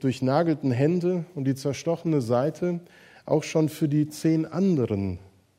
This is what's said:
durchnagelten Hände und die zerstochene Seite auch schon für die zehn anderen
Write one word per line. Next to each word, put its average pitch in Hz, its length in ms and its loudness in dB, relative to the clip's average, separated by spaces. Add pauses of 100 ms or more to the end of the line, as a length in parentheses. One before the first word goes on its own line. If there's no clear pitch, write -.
durchnagelten 139 720 2
Hände 170 640 0
und 139 100 -4
die 135 100 2
zerstochene 147 680 -2
Seite 156 580 0 (460)
auch 151 160 2
schon 156 260 2
für 156 200 -2
die 151 200 2
zehn 160 380 0
anderen 110 720 0 (400)